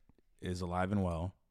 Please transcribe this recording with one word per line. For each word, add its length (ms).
is 180
alive 320
and 100
well, 320